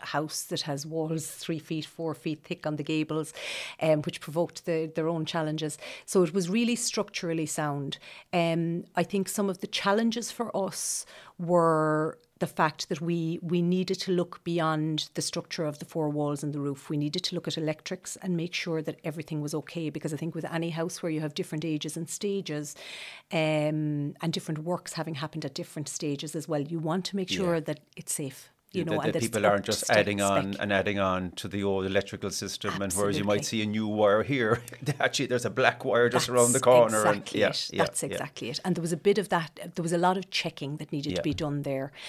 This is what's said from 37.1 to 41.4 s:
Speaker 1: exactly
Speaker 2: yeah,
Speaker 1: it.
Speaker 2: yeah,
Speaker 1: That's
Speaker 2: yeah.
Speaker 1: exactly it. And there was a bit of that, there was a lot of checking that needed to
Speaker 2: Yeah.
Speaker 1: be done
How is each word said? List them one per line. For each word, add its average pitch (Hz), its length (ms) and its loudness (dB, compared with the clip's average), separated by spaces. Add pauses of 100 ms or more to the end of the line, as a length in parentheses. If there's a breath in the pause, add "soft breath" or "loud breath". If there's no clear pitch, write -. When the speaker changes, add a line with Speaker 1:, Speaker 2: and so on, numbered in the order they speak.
Speaker 1:
exactly 98 240 -2
Speaker 2:
yeah, 98 80 6
Speaker 1:
it. - 240 -2
Speaker 2:
yeah, 98 120 2
Speaker 1:
That's - 180 -2
Speaker 2:
yeah. - 80 -6
Speaker 1:
exactly - 400 -6
it. 147 140 -8
And 180 120 2
there 170 60 -2
was 170 100 -2
a 170 40 0
bit 202 220 4
of 190 120 -2
that, 170 440 -2
there 175 80 -4
was 165 100 0
a 170 60 2
lot 180 180 4
of 185 140 -8
checking 151 460 -4
that 151 160 -10
needed 143 180 -4
to 90 60 -2
Speaker 2:
Yeah. 87 60 0
Speaker 1:
be 147 120 0
done 143 280 -2